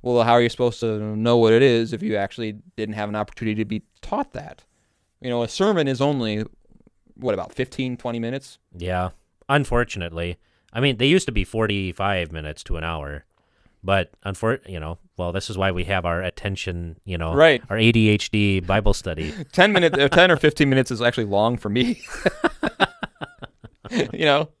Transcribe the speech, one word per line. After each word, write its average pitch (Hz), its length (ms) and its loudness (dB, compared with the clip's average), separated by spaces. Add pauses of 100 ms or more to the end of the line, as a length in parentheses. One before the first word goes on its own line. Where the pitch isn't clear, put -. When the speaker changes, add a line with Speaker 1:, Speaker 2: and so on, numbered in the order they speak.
Speaker 1:
Well, 120 220 2
how 117 80 4
are 120 100 6
you 120 60 2
supposed 120 320 -2
to 110 180 -2 (180)
know 117 200 2
what 113 160 6
it 117 100 8
is 117 300 4
if 117 100 -6
you 110 140 -2
actually 104 420 -6 (180)
didn't 107 200 -6
have 104 120 -4
an 104 60 -8
opportunity 107 480 -6
to - 20 0
be 107 180 -6 (200)
taught 269 300 -6
that? - 320 -16 (560)
You 123 100 -8
know, 120 120 -2
a 113 60 -4
sermon 190 400 0
is 127 120 -2
only, 127 440 -2 (720)
what, 120 200 -4
about - 180 -2
fifteen, 127 440 -4
twenty 117 220 -6
minutes? 120 400 -8 (180)
Speaker 2:
Yeah, 90 340 -2 (380)
unfortunately. 92 880 -2 (340)
I 117 80 -6
mean, 135 160 0
they 120 100 2
used 175 200 4
to 123 60 -6
be 98 120 -2
forty-five 98 880 -4
minutes 76 320 -12
to 85 120 -4
an 80 80 -8
hour. 73 400 -8 (600)
But, 95 260 0 (160)
unfor-, 110 420 -4
you 90 120 -10
know, 80 180 -10 (180)
well, 87 140 -4
this 95 180 -6
is 110 80 -8
why 95 140 0
we 87 140 -4
have 92 200 -2
our 87 160 -2
attention, 87 840 -8
you 87 120 -8
know, 82 160 -4
Speaker 1:
Right. 147 380 6
Speaker 2:
our 104 80 -2
A 113 140 6
D 110 160 6
H 104 240 0
D 104 260 2
Bible 98 360 2
study. 78 380 -6 (100)
Speaker 1:
<laughs> - 100 -16
Ten 185 200 6
minute, 170 240 2
uh, 139 120 4
ten 175 240 6
or 151 40 4
fifteen 147 320 2
minutes 131 220 2
is 113 100 -6
actually 120 260 0
long 104 300 2
for 110 120 -8
me. 127 380 -2
<laughs> - 60 -14 (2000)
You - 140 -6
know? 151 220 2 (120)